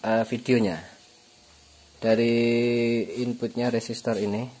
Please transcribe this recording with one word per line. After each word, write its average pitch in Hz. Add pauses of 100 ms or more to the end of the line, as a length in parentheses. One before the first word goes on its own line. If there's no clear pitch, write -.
eh, 113
videonya 110 (1120)
dari 117 (880)
inputnya 120
resistor 113
ini. 104 (160)